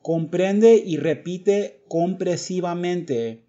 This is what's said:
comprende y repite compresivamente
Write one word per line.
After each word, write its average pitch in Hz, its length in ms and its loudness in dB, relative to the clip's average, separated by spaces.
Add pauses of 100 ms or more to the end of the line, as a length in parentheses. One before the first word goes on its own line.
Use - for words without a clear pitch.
comprende 185 720 4
y 196 220 0
repite 180 880 -2
compresivamente 175 1600 -4